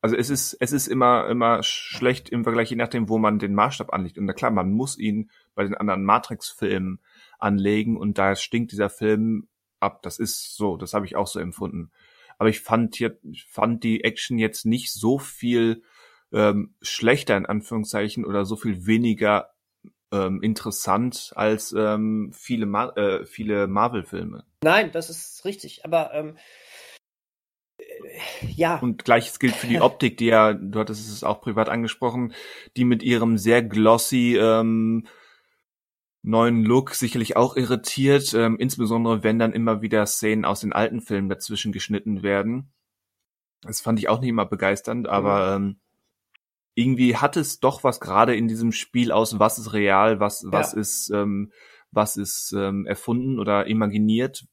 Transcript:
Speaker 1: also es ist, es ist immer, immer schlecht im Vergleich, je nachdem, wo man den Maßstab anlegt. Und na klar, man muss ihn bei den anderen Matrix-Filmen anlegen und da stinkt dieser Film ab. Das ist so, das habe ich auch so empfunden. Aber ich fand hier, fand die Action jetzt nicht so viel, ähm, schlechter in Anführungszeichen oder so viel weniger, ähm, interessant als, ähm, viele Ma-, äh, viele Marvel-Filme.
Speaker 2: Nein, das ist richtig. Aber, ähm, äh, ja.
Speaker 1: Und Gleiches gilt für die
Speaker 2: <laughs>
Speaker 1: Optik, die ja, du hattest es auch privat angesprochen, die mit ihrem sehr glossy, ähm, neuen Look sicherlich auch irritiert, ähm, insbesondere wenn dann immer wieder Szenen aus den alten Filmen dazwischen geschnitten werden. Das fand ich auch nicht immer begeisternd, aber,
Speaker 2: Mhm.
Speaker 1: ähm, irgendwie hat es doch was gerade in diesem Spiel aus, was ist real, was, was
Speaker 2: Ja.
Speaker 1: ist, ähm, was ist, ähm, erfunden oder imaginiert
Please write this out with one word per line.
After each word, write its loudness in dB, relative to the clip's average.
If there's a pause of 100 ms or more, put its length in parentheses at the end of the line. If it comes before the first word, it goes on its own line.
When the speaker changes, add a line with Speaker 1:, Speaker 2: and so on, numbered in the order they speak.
Speaker 1:
also 0
es 0
ist, -4
es -2
ist -2
immer, 2
immer 2
schlecht -2
im -4
Vergleich, 0
je -6
nachdem, -2
wo 2
man 2
den -2
Maßstab 0
anlegt. -6
Und -4
na -4
klar, 0
man 0
muss -2
ihn -4 (240)
bei -2
den -4
anderen -2
Matrix-Filmen -2 (380)
anlegen 0
und -4
da 2
stinkt -4
dieser 0
Film 0 (320)
ab. -4
Das -12
ist -6
so, -2
das -10
habe -2
ich -8
auch 0
so -8
empfunden. -8 (460)
Aber 2
ich -2
fand 0
hier, -4 (300)
fand -2
die -2
Action -4
jetzt -2
nicht -2
so 0
viel, -2 (500)
ähm, 2
schlechter 0
in -4
Anführungszeichen -4
oder -2
so -6
viel -6
weniger, 2 (580)
ähm, -2
interessant -2
als, -2
ähm, 0
viele -4
Ma-, -2
äh, 0
viele -4
Marvel-Filme. -4 (200)
Speaker 2:
Nein, 4
das -6
ist -16
richtig. -12
Aber, -2
ähm, -8 (1400)
äh, -18 (640)
ja. -2
Speaker 1:
Und -4
Gleiches 2
gilt 2
für -8
die 2
Speaker 2:
<laughs> -
Speaker 1:
Optik, 2
die 0
ja, 6
du -6
hattest -6
es -12
auch -2
privat -2
angesprochen, -4 (440)
die 2
mit 4
ihrem 2
sehr 4
glossy, 4
ähm, 2 (1160)
neuen 4
Look 4
sicherlich -2
auch 4
irritiert, 2
ähm, 4
insbesondere 0
wenn 2
dann 2
immer 0
wieder 2
Szenen 0
aus 0
den -4
alten 0
Filmen -2
dazwischen -6
geschnitten -4
werden. -2 (880)
Das -8
fand 0
ich -2
auch 2
nicht -2
immer 0
begeisternd, -2
aber, 2
Speaker 2:
Mhm. 0
Speaker 1:
ähm, -4 (960)
irgendwie 4
hat 0
es -4
doch 0
was 0
gerade 4
in 0
diesem 0
Spiel -2
aus, 2
was 4
ist -10
real, 4
was, -2
was 0
Speaker 2:
Ja. -4
Speaker 1:
ist, -6
ähm, -2 (400)
was 0
ist, -6
ähm, -2
erfunden -2
oder 2
imaginiert 0